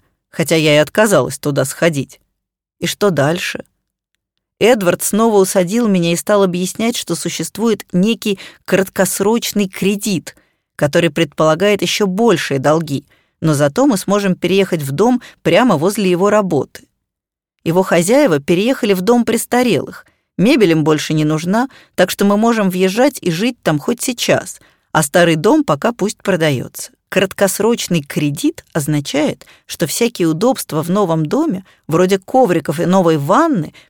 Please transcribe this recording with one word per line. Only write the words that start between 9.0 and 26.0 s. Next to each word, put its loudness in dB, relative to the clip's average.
кредит, -4
который 0
предполагает 0
еще -2
большие 0
долги, -2
но 2
зато 2
мы 2
сможем -2
переехать -2
в -6
дом 0
прямо 2
возле 0
его 2
работы. -2
Его 0
хозяева 2
переехали 0
в -4
дом 2
престарелых. -2
Мебель 4
им 2
больше 0
не 0
нужна, -2
так 0
что -2
мы 4
можем 2
въезжать 0
и -2
жить -2
там 0
хоть -4
сейчас, -4
а 0
старый 2
дом 2
пока -2
пусть -6